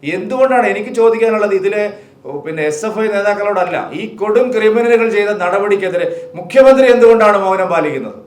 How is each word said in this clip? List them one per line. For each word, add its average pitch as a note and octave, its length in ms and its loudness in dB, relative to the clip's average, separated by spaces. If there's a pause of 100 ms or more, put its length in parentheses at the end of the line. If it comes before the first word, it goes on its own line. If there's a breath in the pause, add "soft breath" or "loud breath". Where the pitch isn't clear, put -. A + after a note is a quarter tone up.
(160)
എന്തുകൊണ്ടാണ്, B3 520 0
എനിക്ക് G3+ 220 -6
ചോദിക്കാനുള്ളത് A3+ 640 0
ഇതിലെ, G3+ 460 -4 (260 loud breath)
ഓ, C#3+ 140 -12
പിന്നെ D#3+ 240 -8
എസ് D3+ 220 -4
എഫ് G#3+ 140 -6
ഐ A3 80 -2
നേതാക്കളോടല്ല, G3+ 840 -2
ഈ G3+ 220 -12
കൊടും A3 360 0
ക്രിമിനലുകൾ A3+ 580 2
ചെയ്ത G#3 200 0
നടപടിക്കെതിരെ F#3 1040 -2
മുഖ്യമന്ത്രി C4 560 6
എന്തുകൊണ്ടാണ് A3+ 460 6
മൗനം F#3+ 300 0
പാലിക്കുന്നത്? D3 480 -4 (120)